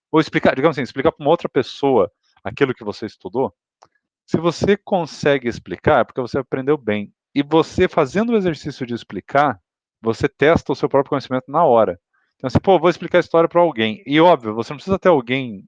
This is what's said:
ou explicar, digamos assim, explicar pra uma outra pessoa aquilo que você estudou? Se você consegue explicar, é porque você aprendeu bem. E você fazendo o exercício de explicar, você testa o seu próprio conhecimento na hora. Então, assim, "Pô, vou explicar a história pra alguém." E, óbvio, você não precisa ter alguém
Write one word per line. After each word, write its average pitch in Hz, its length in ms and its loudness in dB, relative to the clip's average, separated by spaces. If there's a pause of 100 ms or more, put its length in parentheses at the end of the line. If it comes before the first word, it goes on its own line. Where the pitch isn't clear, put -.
(120)
ou 156 80 2
explicar, - 340 0
digamos 143 220 0
assim, 147 80 -4
explicar 131 300 -2
pra - 100 -14
uma 143 80 0
outra 165 160 0
pessoa 127 640 0 (320)
aquilo 127 300 -2
que - 100 -20
você 104 220 -10
estudou? 107 480 -6 (720)
Se - 120 0
você 170 360 0
consegue 147 720 -2
explicar, 120 520 0
é 110 40 4
porque - 160 -10
você 131 200 -6
aprendeu 135 360 -2
bem. 104 380 -6 (220)
E 143 80 0
você 160 440 0
fazendo 175 440 -2
o 233 40 2
exercício 165 480 -4
de 120 120 -6
explicar, 117 640 -2 (420)
você 113 260 -2
testa 156 440 0
o 143 40 -4
seu 147 140 -4
próprio 139 220 0
conhecimento 131 360 -4
na 151 160 0
hora. 110 360 2 (360)
Então, - 120 -8
assim, 123 100 2
"Pô, 185 220 4
vou 165 100 2
explicar 175 300 0
a - 20 4
história 165 260 2
pra 170 140 2
alguém." 110 420 -2
E, 143 160 2
óbvio, 139 360 4
você 117 180 -6
não 143 40 -12
precisa 190 200 -4
ter 190 120 0
alguém 127 580 -2